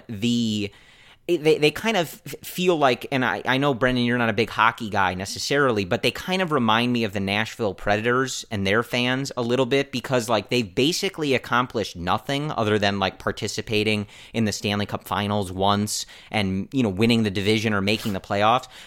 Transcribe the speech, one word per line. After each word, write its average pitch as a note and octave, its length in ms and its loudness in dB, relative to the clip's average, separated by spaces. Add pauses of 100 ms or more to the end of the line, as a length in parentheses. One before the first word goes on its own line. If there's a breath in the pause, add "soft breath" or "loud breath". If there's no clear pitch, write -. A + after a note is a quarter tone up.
the A2 640 -2 (680 loud breath)
they, D3+ 200 4
they D3+ 140 4
kind A3 260 -2
of E3+ 280 -2
f-, C3+ 180 -12
feel F3+ 340 0
like, B2+ 340 2
and B2+ 140 0
I, G#2 200 -2
I B2+ 120 0
know, C#3+ 160 2
Brendan, B2+ 320 2
you're A#2+ 120 0
not A#2 120 0
a A2 40 0
big G#2 160 0
hockey A2+ 400 2
guy F#2+ 240 2
necessarily, G#2+ 720 0
but G2+ 160 -2
they B2 100 0
kind F#3 300 -4
of E3 100 -2
remind A#2+ 420 2
me A#2 100 0
of G2+ 100 -2
the G#2 60 -4
Nashville G2+ 540 -2
Predators A#2+ 800 -2
and G2+ 140 -2
their G#2 180 4
fans B2+ 520 -2
a B2+ 60 -2
little B2 240 2
bit C#3 260 0
because, A#2+ 380 -2
like, G#2+ 200 0
they've A#2 240 0
basically D#3 600 0
accomplished A#2+ 600 0
nothing A2 560 -2
other G#2+ 280 2
than, G2+ 200 0
like, F#2+ 200 -2
participating G#2+ 880 -2 (260 loud breath)
in A2+ 120 0
the G2+ 60 0
Stanley G#2 340 -2
Cup - 220 -8
Finals G2+ 440 -2
once G2+ 540 0 (260 loud breath)
and, G2 400 -2
you C3+ 120 2
know, G#2+ 60 2
winning A2+ 340 4
the G#2 80 0
division G#2+ 420 0
or G2+ 80 0
making G#2 320 0
the F#2 80 -6
playoffs, G#2+ 460 2 (200 loud breath)